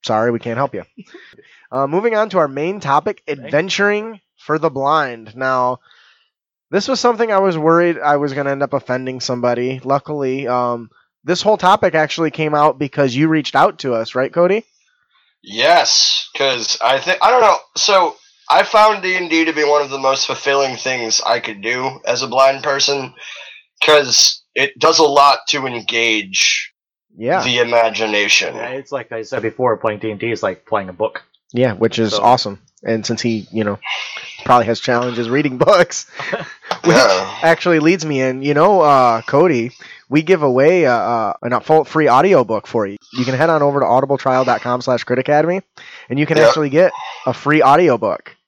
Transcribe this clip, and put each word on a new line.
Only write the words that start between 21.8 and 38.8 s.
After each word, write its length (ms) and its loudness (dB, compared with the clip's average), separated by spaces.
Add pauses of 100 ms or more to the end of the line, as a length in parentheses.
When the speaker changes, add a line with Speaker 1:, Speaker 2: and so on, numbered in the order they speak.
Speaker 2:
as 160 -4
a 80 -6
blind 340 2
person, 520 -4 (680)
'cause 600 2 (120)
it 240 -4
does 200 2
a 60 4
lot 340 6 (100)
to 180 -4
engage 1040 -2 (440)
Speaker 1:
Yeah. 280 -2
Speaker 2:
the 140 0
imagination. 1000 0
Speaker 3:
Yeah, 140 -10
it's 220 -12
like 200 -10
I 100 -8
said 200 -8
before, 340 -2
playing 240 -4
D 100 -6
and 100 -10
D 100 -4
is 120 -6
like 240 -6
playing 220 -4
a 40 -16
book. 300 -8 (300)
Speaker 1:
Yeah, 220 0
which 240 -2
is 160 0
Speaker 3:
So 80 -2
Speaker 1:
awesome. 380 2 (240)
And 220 -4
since 140 -4
he, 320 -4
you 120 -2
know, 140 -4 (680)
probably 220 4
has 140 -2
challenges 480 -2
reading 300 -2
<laughs> 100 4
books, 380 2 (140)
Speaker 3:
<laughs> 100 -10 (540)
Speaker 1:
which 120 4
Speaker 2:
Yeah. 460 2
Speaker 1:
actually 380 2
leads 240 2
me 180 -2
in, 200 -4
you 120 0
know, 260 4